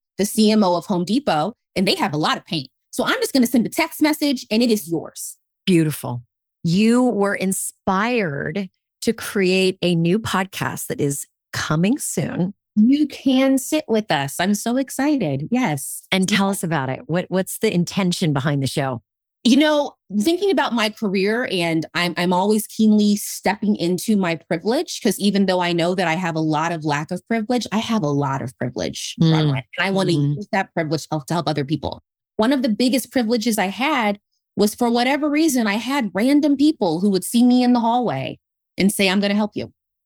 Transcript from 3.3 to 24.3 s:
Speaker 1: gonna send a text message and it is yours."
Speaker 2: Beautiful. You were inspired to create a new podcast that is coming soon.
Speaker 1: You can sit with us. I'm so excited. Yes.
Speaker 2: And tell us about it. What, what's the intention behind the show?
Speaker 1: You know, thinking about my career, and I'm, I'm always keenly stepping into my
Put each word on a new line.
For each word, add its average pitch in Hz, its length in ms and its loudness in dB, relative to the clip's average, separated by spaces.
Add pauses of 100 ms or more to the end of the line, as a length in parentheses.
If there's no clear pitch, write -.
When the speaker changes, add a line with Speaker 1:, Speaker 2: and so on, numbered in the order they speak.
Speaker 1:
gonna 254 140 4
send 226 180 2
a 180 40 -4
text - 320 -4
message 294 480 0
and 220 140 2
it 233 80 2
is 208 180 0
yours." - 480 -8 (280)
Speaker 2:
Beautiful. 151 580 0 (400)
You 220 400 4
were 202 320 0
inspired 190 1300 -4 (320)
to 226 120 0
create 190 680 0
a 180 120 2
new 170 220 2
podcast - 680 -4
that - 120 -8
is 143 280 -4 (260)
coming 185 460 0
soon. 175 540 -4 (220)
Speaker 1:
You 269 320 4
can 269 500 2
sit 311 300 -2
with 214 240 0
us. 139 280 -2
I'm 190 160 2
so 240 220 -2
excited. 254 760 -2
Yes. 214 500 -2 (100)
Speaker 2:
And 190 160 2
tell 196 220 0
us 196 140 -4
about 156 260 -2
it. 131 180 -6
What, 170 220 -2
what's 185 300 -4
the 220 140 0
intention 175 600 0
behind 139 300 -2
the 135 40 -2
show? 131 340 -4 (420)
Speaker 1:
You 233 140 6
know, 294 360 2 (280)
thinking 359 280 2
about 277 240 0
my 220 160 0
career, 208 640 -2
and 165 420 0
I'm, 170 240 -2
I'm 180 160 0
always 208 320 0
keenly 214 500 2
stepping 208 600 -2
into 180 420 -2
my 170 200 0